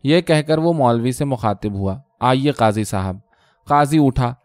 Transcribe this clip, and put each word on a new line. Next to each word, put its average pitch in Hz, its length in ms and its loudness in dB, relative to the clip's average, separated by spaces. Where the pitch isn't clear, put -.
ये 160 160 2
कहकर 156 380 0
वो 165 140 0
मौलवी 123 400 0
से 143 120 -4
मुखातिब 107 500 -4
हुआ, 98 280 -4
"आइए 131 300 2
काजी 110 340 0
साहब।" 95 360 -6
काजी 147 300 2
उठा। 127 480 2